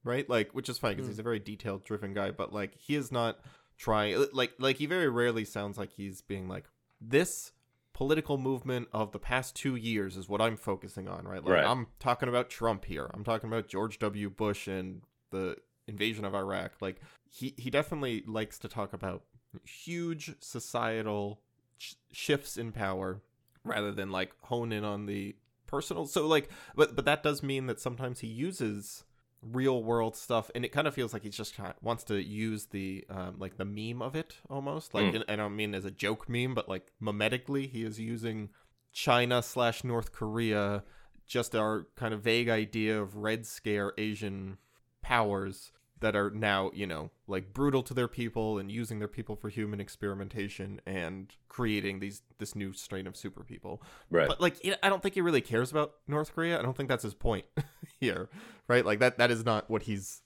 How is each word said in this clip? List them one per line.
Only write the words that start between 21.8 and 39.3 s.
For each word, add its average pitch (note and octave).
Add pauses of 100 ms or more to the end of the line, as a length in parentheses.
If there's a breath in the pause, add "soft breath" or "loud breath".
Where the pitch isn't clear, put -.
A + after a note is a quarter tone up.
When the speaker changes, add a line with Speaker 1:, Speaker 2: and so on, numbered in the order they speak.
Speaker 1:
shifts -
in A2+
power F#2+ (420)
rather G#2
than, G2
like, F#2 (120)
hone A#2+
in G#2+
on G#2
the G2+ (320)
personal. D#3
So, D#3
like, D3+ (260 loud breath)
but, D3
but C3+
that D3
does D3
mean C3+
that A#2
sometimes B2
he A2+
uses A2+ (380)
real B2+
world A2+
stuff, A2+
and A#2+
it -
kind D3+
of C#3
feels A#2+
like G#2+
he G#2+
just -
kinda G2
wants A2+
to G2+
use G#2+
the, F#2+
um, F#2
like, F#2+
the F#2+
meme A2
of C3+
it - (120)
almost. C#3
Like, G#2
Speaker 3:
Mm. F2+
Speaker 1:
and A2
I G#2+
don't G#2
mean G#2
as F#2+
a -
joke G#2
meme, B2
but, A2+
like, F#2+
mimetically, A#2+
he A#2
is A2
using A2 (420 soft breath)
China B2